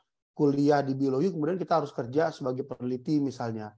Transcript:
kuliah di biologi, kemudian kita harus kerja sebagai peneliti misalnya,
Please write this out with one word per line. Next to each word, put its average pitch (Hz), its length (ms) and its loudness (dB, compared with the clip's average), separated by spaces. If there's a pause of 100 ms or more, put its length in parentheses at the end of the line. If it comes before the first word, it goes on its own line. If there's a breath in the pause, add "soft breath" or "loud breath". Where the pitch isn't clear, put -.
(360)
kuliah 143 500 4
di 135 80 -2
biologi, 139 400 0
kemudian 165 240 -2
kita 165 240 2
harus 143 80 -6
kerja 143 400 -2
sebagai 135 400 -6
peneliti 127 480 -2
misalnya, 117 600 -4